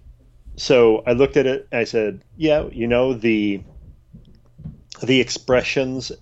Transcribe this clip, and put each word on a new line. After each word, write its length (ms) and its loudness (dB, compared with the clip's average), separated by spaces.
so 500 4
I 60 2
looked 240 2
at 100 4
it 240 -4
and 100 -2
I 40 -2
said, 380 -4
Yeah, 360 0
you 140 -6
know, 260 2
the, 500 0
the 180 2
expressions, 880 -2